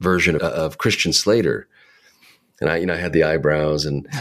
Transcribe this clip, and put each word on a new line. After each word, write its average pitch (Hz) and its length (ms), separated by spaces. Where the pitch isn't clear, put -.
version 87 360
of, - 60
of 80 340
Christian 95 380
Slater." 95 520
And 73 80
I, 82 80
you 85 80
know, 90 80
I 82 60
had 87 160
the 80 80
eyebrows 76 640
and, 71 200